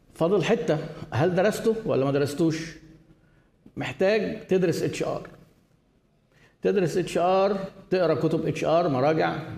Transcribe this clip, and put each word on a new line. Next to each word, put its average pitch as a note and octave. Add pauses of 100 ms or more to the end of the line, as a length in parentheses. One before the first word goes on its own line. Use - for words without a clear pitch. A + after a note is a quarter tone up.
(140)
فاضل E3+
حتة، G3 (320)
هل F3
درسته G#3 (120)
ولا C3
ما C#3
درستوش؟ C#3+ (1000)
محتاج F#3
تدرس F3
اتش -
ار. - (1300)
تدرس F#3+
اتش F3
ار، F#3+ (340)
تقرا E3+
كتب D#3+
اتش -
ار، E3+
مراجع D#3+ (200)